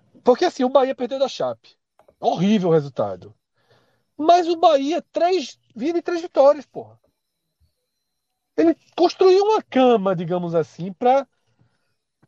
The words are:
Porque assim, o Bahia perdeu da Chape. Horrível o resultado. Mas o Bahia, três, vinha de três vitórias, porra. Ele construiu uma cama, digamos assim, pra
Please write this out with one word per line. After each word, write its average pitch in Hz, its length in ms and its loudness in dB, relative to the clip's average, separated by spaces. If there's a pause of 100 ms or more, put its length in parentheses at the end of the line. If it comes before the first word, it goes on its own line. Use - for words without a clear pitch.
(240)
Porque 247 220 2
assim, 285 180 -4
o 254 60 -2
Bahia 269 260 0
perdeu 262 240 -8
da 269 80 -2
Chape. - 500 -10 (420)
Horrível 180 500 0
o 165 40 4
resultado. 104 600 -4 (840)
Mas 339 320 2
o 349 80 -2
Bahia, 311 520 0
três, 330 480 -4 (160)
vinha 269 200 -6
de 339 80 -2
três 339 200 -6
vitórias, 294 440 2
porra. 110 340 -18 (1600)
Ele 320 180 2 (180)
construiu 370 480 2
uma 415 220 0
cama, 233 500 2
digamos 175 400 -6
assim, 170 380 -4
pra 254 340 0 (1040)